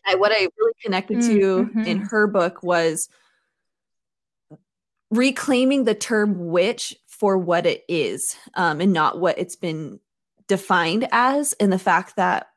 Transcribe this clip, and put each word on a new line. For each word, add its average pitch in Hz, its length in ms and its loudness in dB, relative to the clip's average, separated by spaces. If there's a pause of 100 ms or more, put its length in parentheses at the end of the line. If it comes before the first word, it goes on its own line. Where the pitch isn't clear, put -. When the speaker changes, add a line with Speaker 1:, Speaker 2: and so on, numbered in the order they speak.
Speaker 1:
And 196 80 2
I, - 20 4
what 202 160 2
I 220 160 2 (120)
really 233 140 2 (100)
connected 196 360 -2
Speaker 2:
Mm, 233 80 0
Speaker 1:
to 190 300 4 (280)
in 214 140 -2
Speaker 2:
mm-hmm. 202 80 -6
Speaker 1:
her 214 200 2
book 180 360 -2
was 165 440 0 (2000)
reclaiming 262 760 2
the 214 100 2
term 208 520 -2
witch 180 480 -2 (120)
for 196 300 0
what 175 280 0
it - 220 0
is, 139 480 -4 (200)
um, 165 260 0
and 196 100 4
not 160 280 0
what 170 180 0
it's - 180 -8
been 160 440 -8 (480)
defined 185 640 0
as, 269 420 0
and 202 180 0
the 185 80 0
fact 185 360 0
that 180 420 -2